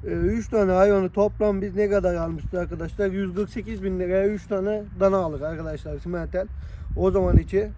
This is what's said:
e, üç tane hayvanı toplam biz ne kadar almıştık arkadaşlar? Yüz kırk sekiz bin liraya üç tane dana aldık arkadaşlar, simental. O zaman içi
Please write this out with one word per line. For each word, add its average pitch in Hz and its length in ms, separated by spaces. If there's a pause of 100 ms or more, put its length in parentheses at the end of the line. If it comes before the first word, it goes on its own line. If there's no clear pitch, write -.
e, - 20
üç 175 400
tane 202 220
hayvanı 190 380
toplam 208 520
biz 190 140
ne 208 140
kadar 185 260
almıştık 165 380
arkadaşlar? 175 540
Yüz 190 280
kırk 202 140
sekiz 208 340
bin 185 160
liraya 185 280
üç 208 200
tane 208 360 (160)
dana 196 180
aldık 156 240
arkadaşlar, 156 580
simental. 175 480 (500)
O 185 140
zaman 180 260
içi 208 400